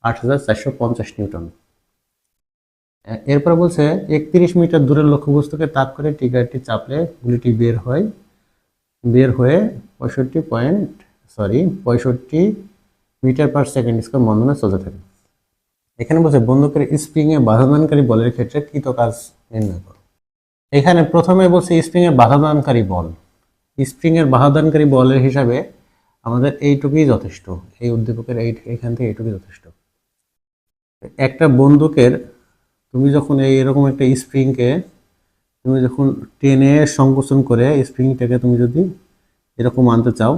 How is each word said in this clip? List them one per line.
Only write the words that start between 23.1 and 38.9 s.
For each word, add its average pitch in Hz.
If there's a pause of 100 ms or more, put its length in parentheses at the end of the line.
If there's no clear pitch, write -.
স্প্রিংয়ের 160
বাধাদানকারী 147
বলের 131
হিসাবে 131 (680)
আমাদের 123 (100)
এইটুকুই 143
যথেষ্ট, 104 (340)
এই 120
উদ্দীপকের 113
এই, 117 (140)
এখান 117
থেকে 120
এইটুকুই 110
যথেষ্ট। - (1500)
একটা 135 (120)
বন্দুকের 139 (840)
তুমি 131
যখন 143
এই 135
এরকম 135
একটা 135 (120)
স্প্রিংকে 131 (960)
তুমি 131
যখন 127 (320)
টেনে 135 (140)
সংকোচন 135
করে 120 (180)
স্প্রিংটাকে 127
তুমি 123
যদি 123 (800)